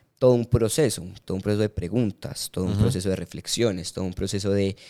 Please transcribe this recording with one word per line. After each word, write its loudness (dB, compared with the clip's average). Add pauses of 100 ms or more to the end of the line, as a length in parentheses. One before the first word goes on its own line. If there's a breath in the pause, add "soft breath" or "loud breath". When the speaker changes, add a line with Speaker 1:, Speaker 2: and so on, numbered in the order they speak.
(180 loud breath)
Speaker 1:
todo 6
un 2
proceso, 2 (200)
todo -4
un -4
proceso 0
de 2
preguntas, -4
todo -4
un 0
Speaker 2:
Ujú. 0
Speaker 1:
proceso 2
de 0
reflexiones, -4
todo -4
un -4
proceso -2
de, 2 (140 loud breath)